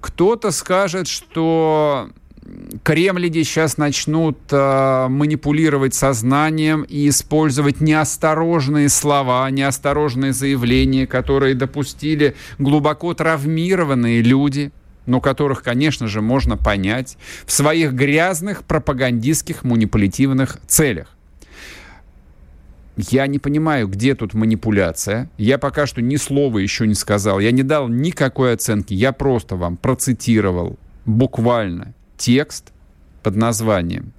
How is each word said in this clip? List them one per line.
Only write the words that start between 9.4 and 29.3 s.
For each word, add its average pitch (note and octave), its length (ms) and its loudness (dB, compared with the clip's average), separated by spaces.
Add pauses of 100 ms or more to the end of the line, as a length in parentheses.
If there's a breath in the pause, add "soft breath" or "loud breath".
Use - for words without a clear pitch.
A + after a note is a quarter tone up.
неосторожные C#3 840 0
заявления, C3 720 2
которые C3+ 480 0
допустили C#3+ 840 -2 (220 loud breath)
глубоко D3+ 560 0
травмированные D#3 1040 0
люди, C#3 520 2 (340)
но B2 160 0
которых, C#3 400 0
конечно B2+ 440 -2
же, G#2+ 140 -4
можно B2 380 0
понять, G#2 580 -2 (300 loud breath)
в - 60 -6
своих D3+ 420 2
грязных D#3+ 680 0
пропагандистских C3+ 1000 -2
манипулятивных A#2+ 1040 2
целях. C3 500 -2 (1800 loud breath)
Я C3 300 0
не C#3 120 -2
понимаю, C#3+ 500 0
где A2 260 0
тут G#2+ 200 -8
манипуляция. G#2+ 1040 0
Я A2+ 180 2
пока C#3+ 300 -2
что - 160 -6
ни C3 140 0
слова C#3 420 0
еще G2+ 260 -2
не G#2+ 100 2
сказал. G2+ 460 0
Я A2+ 120 2
не C3 100 4
дал C3+ 260 0
никакой C3 640 0
оценки. G#2 400 -2
Я A#2+ 200 0
просто C#3 440 -2